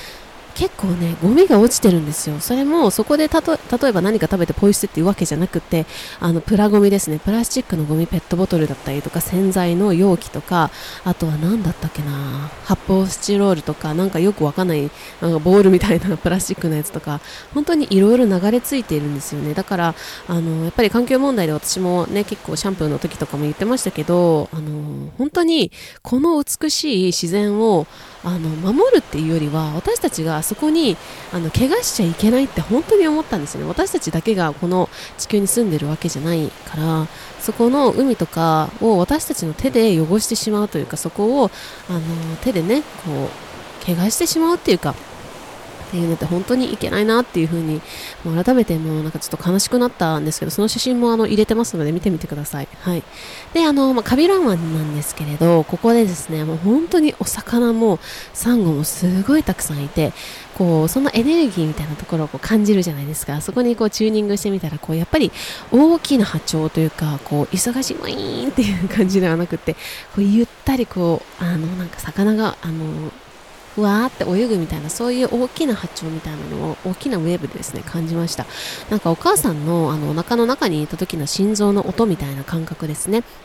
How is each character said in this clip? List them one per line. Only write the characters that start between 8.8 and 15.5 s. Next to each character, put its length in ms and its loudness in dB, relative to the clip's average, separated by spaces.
り 100 -4
と 80 -6
か、 120 -4
洗 320 0
剤 240 2
の 160 4
容 240 4
器 100 -6
と 140 -10
か、 280 0
あ 80 2
と 140 -4
は 100 0
何 260 0
だ 80 0
っ 40 -2
た 120 -6
っ 60 -8
け 80 -8
な、 500 -6
発 240 0
泡 180 4
ス 140 -6
チ 160 0
ロ 120 4
ー 60 4
ル 60 -4
と 120 -4
か、 200 -6
な 100 0
ん 60 0
か 100 -2
よ 140 4
く 100 -2
わ 80 2
か 140 0
ん 20 0
な 80 2
い、 160 -2
な 80 0
ん 20 2
か 80 2
ボ 180 6